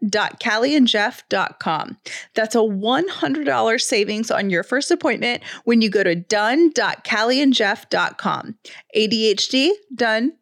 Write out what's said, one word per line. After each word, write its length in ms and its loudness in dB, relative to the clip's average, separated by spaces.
dot 340 -2
callie 320 0
and 140 6
jeff 400 0
dot 320 -2
com. 380 -4
That's 220 0
a 80 4
one 420 0
hundred 380 -4
dollars 420 0
savings 440 -2
on 200 0
your 120 0
first 280 -4
appointment 520 -2
when 180 4
you 80 2
go 120 2
to 120 2
dun 560 2
dot 340 -2
callie 380 0
and 100 4
jeff 380 -2
dot 280 -2
com. 380 -6
A 120 2
D 240 0
H 180 -2
D 280 2
done 480 0